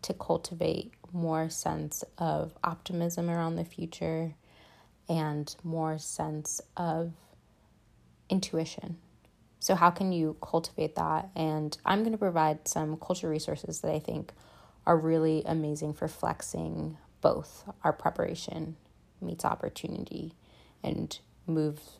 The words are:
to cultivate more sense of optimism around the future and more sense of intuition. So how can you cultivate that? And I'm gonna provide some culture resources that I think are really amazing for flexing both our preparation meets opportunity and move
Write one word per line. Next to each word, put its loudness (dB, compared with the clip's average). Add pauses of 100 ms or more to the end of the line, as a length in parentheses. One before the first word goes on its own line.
to -4
cultivate -2 (200)
more 0
sense -4 (140)
of 0 (100)
optimism -2
around 0
the -2
future -4 (760)
and -2
more -2
sense -4 (160)
of -2 (1120)
intuition. -2 (600)
So 4
how 8
can 0
you 2
cultivate -2
that? 0
And 0
I'm 4
gonna 0
provide 4
some 0
culture -2
resources -4
that 0
I 0
think -6 (540)
are 10
really 6
amazing 0
for -2
flexing -4 (240)
both 2 (120)
our 4
preparation -2 (460)
meets -6
opportunity -4 (480)
and -4 (260)
move 0 (200)